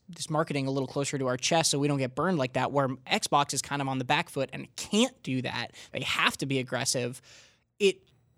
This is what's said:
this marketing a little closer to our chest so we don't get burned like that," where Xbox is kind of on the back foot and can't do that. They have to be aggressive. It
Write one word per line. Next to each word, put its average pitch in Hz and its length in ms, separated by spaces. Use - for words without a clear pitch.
this - 220
marketing 151 380
a - 20
little 135 180
closer 143 300
to 135 80
our 127 100
chest 165 340
so 147 80
we 139 100
don't 143 100
get 127 160
burned 170 240
like 127 160
that," 127 180
where 139 160
Xbox 151 460
is 139 80
kind 143 220
of 135 60
on 131 100
the 131 80
back 151 240
foot 135 240
and - 220
can't - 460
do 131 200
that. 120 300
They - 80
have - 380
to 151 80
be 135 140
aggressive. 123 600
It 190 220